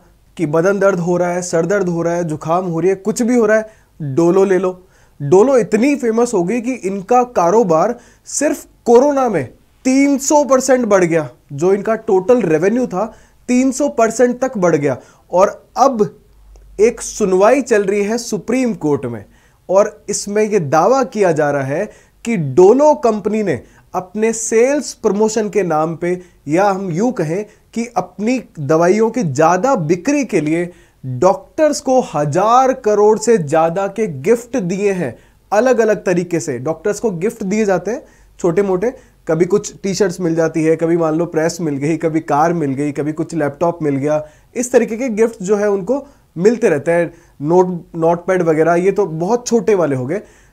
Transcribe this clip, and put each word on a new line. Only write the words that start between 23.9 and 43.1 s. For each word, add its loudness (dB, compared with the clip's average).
अपने -4
सेल्स 0
प्रमोशन -2
के 0
नाम -2
पे, -4
या 2
हम -2
यूं -2
कहें -4
कि -4
अपनी -4
दवाइयों 2
की -2
ज़्यादा 2
बिक्री -2
के -2
लिए -2
डॉक्टर्स -2
को 0
हजार 2
करोड़ 2
से 2
ज़्यादा 0
के -4
गिफ्ट -2
दिए -2
हैं। -6
अलग-अलग 2
तरीके -2
से -6
डॉक्टर्स -6
को -2
गिफ्ट -6
दिए 0
जाते -2
हैं -8
छोटे 2
मोटे, -2
कभी 2
कुछ -2
टी-शर्ट्स -2
मिल -2
जाती 0
है, 2
कभी 0
मान 0
लो -2
प्रेस -2
मिल -2
गई, -2
कभी -2
कार 0
मिल -2
गई, -4
कभी -6